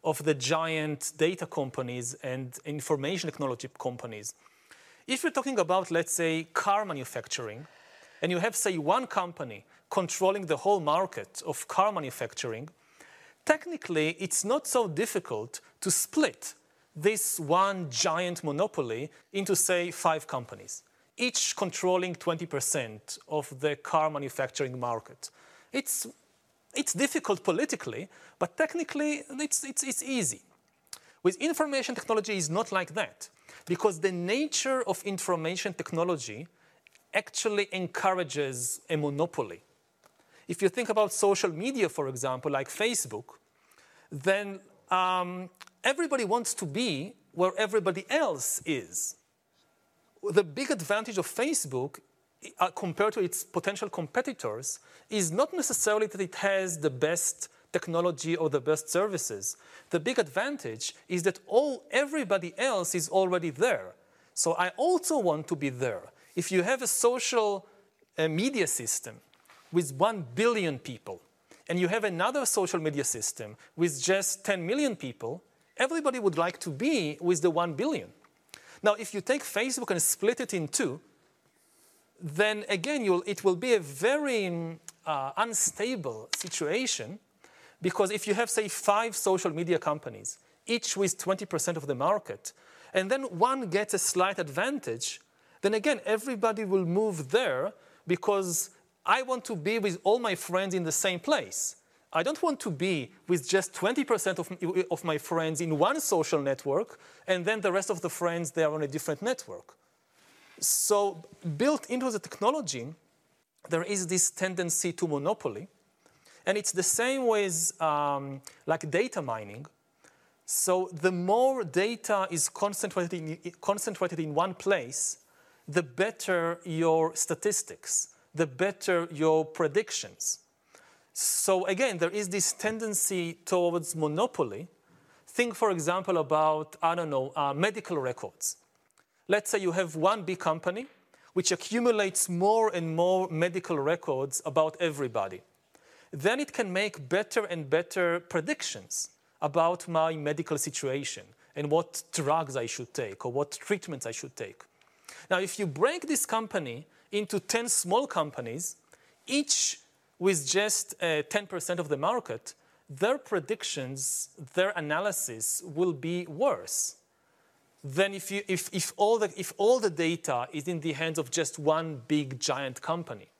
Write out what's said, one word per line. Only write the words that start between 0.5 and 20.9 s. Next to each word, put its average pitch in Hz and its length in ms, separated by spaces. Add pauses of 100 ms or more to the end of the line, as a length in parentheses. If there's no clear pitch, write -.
data 175 300
companies 123 760
and 127 420
information 151 680
technology 131 380 (100)
companies. 117 560 (720)
If 254 160
you're 330 100
talking 269 260
about, 180 320
let's 165 240
say, 165 380
car 202 320
manufacturing, 127 840 (540)
and 170 100
you 175 80
have, 208 160
say, 185 240
one 190 280
company 151 580 (260)
controlling 190 560
the 151 120
whole 196 220
market 151 640
of - 220
car 202 240
manufacturing, 131 800 (760)
technically, 285 680 (100)
it's 185 240
not 262 220
so 233 200
difficult 151 760 (200)
to 185 100
split - 640 (400)
this 196 460
one 180 500
giant 170 540
monopoly 143 680 (220)
into, 196 240
say, 175 340
five 160 360
companies, - 560 (340)